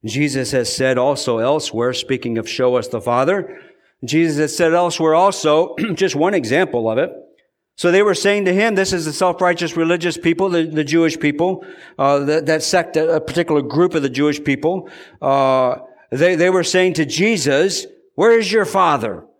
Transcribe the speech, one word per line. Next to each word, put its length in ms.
Jesus 480
has 220
said 240
also 400
elsewhere, 560
speaking 440
of 120
"show 260
us 120
the 140
Father," 600
Jesus 340
has 180
said 180
elsewhere 400
also, 720
<clears throat> 100
just 220
one 180
example 560
of 80
it. 140
So 140
they 100
were 140
saying 300
to 80
him, 200
this 180
is 140
the 80
self-righteous 640
religious 400
people, 320
the, 140
the 200
Jewish 360
people, 440
uh, 200
that, 280
that 160
sect, 340
a 240
particular 400
group 320
of 80
the 80
Jewish 340
people, 460
uh, 540
they, 240
they 140
were 140
saying 300
to 120
Jesus, 800
"Where 240
is 120
your 140
Father?" 600